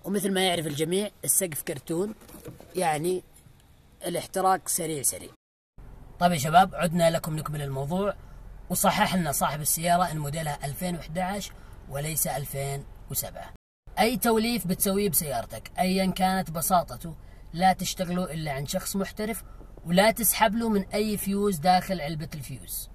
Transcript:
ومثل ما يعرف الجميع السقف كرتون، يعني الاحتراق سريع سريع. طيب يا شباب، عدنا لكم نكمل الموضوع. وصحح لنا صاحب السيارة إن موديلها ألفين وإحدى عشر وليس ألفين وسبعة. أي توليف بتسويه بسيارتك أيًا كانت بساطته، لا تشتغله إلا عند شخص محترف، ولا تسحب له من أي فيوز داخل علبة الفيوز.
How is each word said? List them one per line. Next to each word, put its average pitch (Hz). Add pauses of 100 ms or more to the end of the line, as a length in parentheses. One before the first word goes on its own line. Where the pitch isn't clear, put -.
ومثل 196
ما 190
يعرف 170
الجميع 165 (140)
السقف 160
كرتون، 170 (600)
يعني 170 (840)
الاحتراق 185
سريع 160
سريع. - (880)
طيب 180
يا 165
شباب، 165
عدنا 165
لكم 160
نكمل 147
الموضوع. 143 (560)
وصحح 185
لنا 160
صاحب 151
السيارة 170
إن 156
موديلها 147
ألفين 175
وإحدى 165
عشر 190 (360)
وليس 147
ألفين 139 (280)
وسبعة. - (460)
أي 226
توليف 226
بتسويه 196
بسيارتك -
أيًا 185
كانت 185
بساطته، 165 (380)
لا 185
تشتغله 180
إلا 156
عند 139
شخص -
محترف، 208 (420)
ولا 185
تسحب 214
له 233
من 202
أي 214
فيوز 202
داخل 180
علبة 156
الفيوز. -